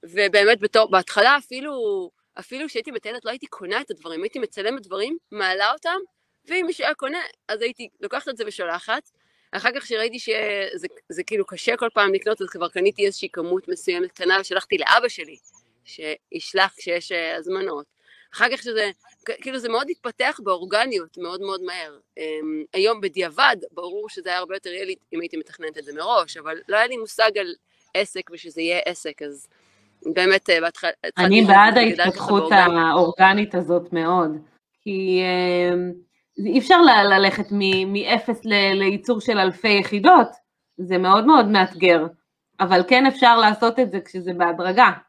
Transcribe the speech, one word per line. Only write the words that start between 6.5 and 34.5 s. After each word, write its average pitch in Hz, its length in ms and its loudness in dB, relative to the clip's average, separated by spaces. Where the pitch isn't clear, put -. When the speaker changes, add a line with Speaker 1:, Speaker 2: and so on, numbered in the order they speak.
Speaker 1:
מישהו 330 180 -8
היה 302 100 -2
קונה, 285 240 -8
אז 214 140 -8
הייתי 240 260 -10
לוקחת 202 280 -10
את 262 80 -10
זה 220 100 -10
ושולחת. 180 640 -8
אחר - 220 0
כך 277 120 -12
שראיתי 226 320 -4
שזה, 202 680 -6
זה 170 140 -10
כאילו 202 240 -4
קשה 233 300 -6
כל 233 180 -6
פעם 196 200 2
לקנות, 214 280 -4
אז 185 60 -10
כבר 175 200 -8
קניתי 196 380 -2
איזושהי 196 260 -6
כמות 180 360 -6
מסוימת 185 440 -6
קטנה, 190 280 0
ושלחתי 190 380 -4
לאבא 226 300 2
שלי, 160 280 -12
שישלח 160 920 -4
כשיש, 175 360 -8
אה, 165 240 -6
הזמנות. 170 500 -8
אחר 226 180 0
כך 262 100 -8
שזה, 220 280 -4
כ-, - 180 -10
כאילו 262 160 -8
זה 233 100 -8
מאוד 233 220 -2
התפתח 262 540 -6
באורגניות, 190 720 -4
מאוד 180 220 -10
מאוד 196 220 -8
מהר. 170 360 -12
אמ, 156 540 -8
היום 208 280 0
בדיעבד, 185 560 -2
ברור 180 360 -10
שזה 185 200 -14
היה 180 100 -2
הרבה 180 180 -8
יותר 185 140 -12
יעיל 190 240 -10
אם 165 80 -8
הייתי 170 160 -12
מתכננת 156 420 -14
את 143 60 -18
זה 143 80 -18
מראש, 170 440 -2
אבל 160 220 -10
לא 196 80 -2
היה 226 100 4
לי 254 100 -6
מושג 220 420 2
על 180 160 -4
עסק 190 380 -6
ושזה 165 300 -10
יהיה 170 220 -2
עסק, 170 380 -8
אז 143 260 -16
באמת, 185 480 0
אה, 170 100 4
בהתחלה, 170 300 -6
התחלתי 180 220 0
Speaker 2:
אני 208 160 6
Speaker 1:
שזה 196 100 6
Speaker 2:
בעד 208 200 10
Speaker 1:
גדל 226 220 4
ככה 175 80 0
Speaker 2:
ההתפתחות 185 480 0
Speaker 1:
באורגניות. 175 400 4
Speaker 2:
האורגנית 190 640 4
הזאת 175 380 -2
מאוד, 165 380 0